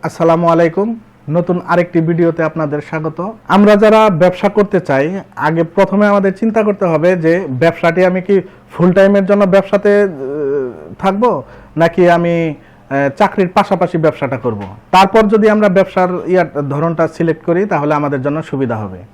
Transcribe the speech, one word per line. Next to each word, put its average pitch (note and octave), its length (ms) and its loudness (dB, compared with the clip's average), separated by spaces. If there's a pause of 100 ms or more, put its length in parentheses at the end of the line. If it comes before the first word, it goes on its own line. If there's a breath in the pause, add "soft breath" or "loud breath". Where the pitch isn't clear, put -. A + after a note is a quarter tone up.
আসসালামু E3 460 0
আলাইকুম, E3+ 520 0 (300)
নতুন F3 360 -2
আরেকটি E3+ 340 0
ভিডিওতে E3 420 0
আপনাদের D3+ 380 -4
স্বাগত। D#3+ 520 -8 (160)
আমরা G#3 280 4
যারা G#3+ 340 4
ব্যবসা F3+ 380 0
করতে G3 320 0
চাই, D#3 400 -2 (160)
আগে E3 280 -2
প্রথমে G3 420 0
আমাদের G3 300 0
চিন্তা A3+ 260 0
করতে G#3 220 -2
হবে E3+ 320 2
যে E3+ 340 0
ব্যবসাটি E3 540 0
আমি F3+ 180 0
কি G3 180 2 (320 loud breath)
ফুল F3 200 2
টাইমের G3 340 4
জন্য G3+ 180 2
ব্যবসাতে, G3+ 580 2
আহ, G3+ 60 0 (920)
থাকবো, G3 440 -2 (340 loud breath)
নাকি E3+ 340 2
আমি, E3+ 400 0
আহ, - 440 -14 (220)
চাকরির F#3+ 320 0
পাশাপাশি F3+ 500 -2
ব্যবসাটা D3+ 380 -2
করব। A2 260 -6 (280)
তারপর G3 380 4
যদি G#3+ 220 4
আমরা G#3 180 2
ব্যবসার F#3 400 0 (180)
ইয়ার D#3 420 -2
ধরনটা D#3+ 400 -2
সিলেক্ট E3 360 -4
করি, F3+ 220 0
তাহলে D3+ 280 -2
আমাদের D3 280 -4
জন্য D3 200 -4
সুবিধা C3+ 340 -4
হবে। G2 220 -10 (160)